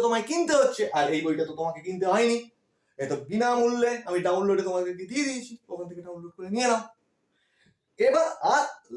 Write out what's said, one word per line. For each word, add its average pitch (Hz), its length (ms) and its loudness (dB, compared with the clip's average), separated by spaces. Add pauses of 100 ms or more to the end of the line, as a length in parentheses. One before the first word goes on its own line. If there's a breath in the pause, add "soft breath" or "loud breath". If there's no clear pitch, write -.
তোমায় 226 240 2
কিনতে 330 300 0
হচ্ছে, - 240 4 (140)
আর 143 80 4 (100)
এই 156 100 0
বইটা 160 240 0
তো 156 100 -10
তোমাকে 160 280 -4
কিনতে 185 260 -4
হয়নি, 233 240 2 (640)
এ - 100 -4
তো 139 40 -2 (140)
বিনামূল্যে 240 640 2 (160)
আমি 180 200 0
ডাউনলোডে 190 420 2
তোমাদেরকে 180 420 -4
দিয়ে 285 160 -2
দিয়েছি, 247 260 -8 (180)
ওখান 175 180 -10
থেকে 170 180 -14
ডাউনলোড 175 300 -14
করে 185 180 -12
নিয়ে 247 160 0
নাও। 220 100 0 (1160)
এবার 269 280 4 (260)
আর 196 100 4 (340)